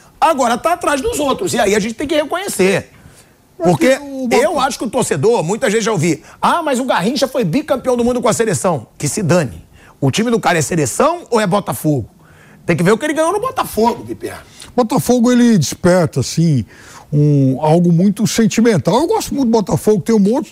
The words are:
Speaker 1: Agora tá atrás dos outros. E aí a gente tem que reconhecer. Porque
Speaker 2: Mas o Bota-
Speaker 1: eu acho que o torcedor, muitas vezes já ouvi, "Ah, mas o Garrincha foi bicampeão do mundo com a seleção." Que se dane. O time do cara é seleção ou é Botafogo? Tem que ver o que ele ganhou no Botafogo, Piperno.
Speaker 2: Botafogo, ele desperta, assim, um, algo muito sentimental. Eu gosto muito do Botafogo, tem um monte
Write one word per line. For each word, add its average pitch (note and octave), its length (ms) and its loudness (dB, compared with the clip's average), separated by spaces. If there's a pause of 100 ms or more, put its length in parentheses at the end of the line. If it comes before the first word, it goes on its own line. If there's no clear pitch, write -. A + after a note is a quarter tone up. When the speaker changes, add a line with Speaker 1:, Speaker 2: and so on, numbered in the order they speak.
(200)
Speaker 1:
Agora B3+ 380 2
tá E4 160 -2
atrás E4+ 260 -2
dos A4+ 200 -4
outros. - 340 -2
E A#3 60 0
aí G#3 160 2
a A3 40 2
gente A3 140 -4
tem D4 140 -6
que D#4 80 -2
reconhecer. D4 760 -2 (680)
Porque B3 320 2 (100)
Speaker 2:
Mas - 100 -14
o C4 200 -6
Bota- - 140 2
Speaker 1:
eu E4+ 160 0
acho B3+ 200 -2
que - 60 -4
o G#3 40 -6
torcedor, G3+ 540 0
muitas A3 280 -2
vezes A3+ 140 0
já A3+ 60 -2
ouvi, E3+ 320 0 (180)
"Ah, D4 220 0
mas C#4 160 -2
o C4+ 60 -4
Garrincha B3 420 0
foi C4 160 -2
bicampeão B3+ 540 -2
do A#3 80 0
mundo B3 160 0
com A#3 80 0
a G#3 40 2
seleção." F3+ 540 -2 (100)
Que D3+ 100 -6
se G#3 140 -6
dane. D3 440 -2 (340)
O C#3 100 0
time A3+ 220 -2
do A3+ 80 2
cara E3+ 180 0
é D#3+ 40 0
seleção B3 680 0
ou A3 120 0
é G#3+ 40 0
Botafogo? D#3 640 -2 (560)
Tem E3+ 120 0
que F3 60 0
ver G3 100 4
o A3 40 2
que D4+ 80 -4
ele D4+ 80 -2
ganhou D#4+ 200 0
no G#4 80 -4
Botafogo, A#3 640 -2
Piperno. G#2 340 -12 (340)
Speaker 2:
Botafogo, A#3+ 560 2
ele A#3+ 280 6
desperta, F3 640 0
assim, D3+ 420 0 (480)
um, C#3+ 480 2
algo E3+ 320 2
muito F#3+ 340 2
sentimental. A3 760 2
Eu E4 60 0
gosto G#4+ 280 -2
muito C4+ 120 0
do A3+ 40 0
Botafogo, G#3+ 500 0
tem A3+ 140 0
um G#3+ 40 4
monte A3 320 0